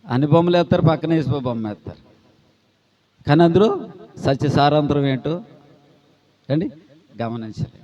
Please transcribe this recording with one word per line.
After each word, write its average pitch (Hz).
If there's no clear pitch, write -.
అన్ని 143
బొమ్మలు 170
వేస్తారు, 175
పక్కన 160
యేసు 143
బొమ్మ 113
వేస్తారు, 101
కానీ 151
అందులో 180
సత్య 135
సారాంతరం 143
ఏంటో 147
అండి 156
గమనించాలి. 113